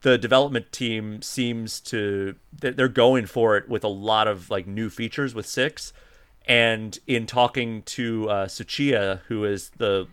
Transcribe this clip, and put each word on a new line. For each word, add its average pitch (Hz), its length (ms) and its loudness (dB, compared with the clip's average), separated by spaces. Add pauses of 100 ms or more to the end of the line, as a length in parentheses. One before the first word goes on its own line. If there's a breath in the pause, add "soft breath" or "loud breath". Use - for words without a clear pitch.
the 127 160 6
development 127 540 2
team 110 500 -6
seems 117 580 -4
to, 101 560 -4 (160)
they, 135 180 -4
they're 127 180 2
going 120 380 6
for 113 300 4
it - 120 -2
with 113 160 -4
a 107 40 0
lot 107 400 2
of, 92 220 -6
like, 98 160 -4
new 104 220 -6
features 120 460 -6
with 107 120 -8
six. - 460 -4 (540 soft breath)
And 113 600 2
in 117 200 0
talking 117 560 0
to, 113 460 -4
uh, 101 180 0
Tsuchiya, 104 840 -2
who 107 160 -2
is 101 340 -4
the 98 340 0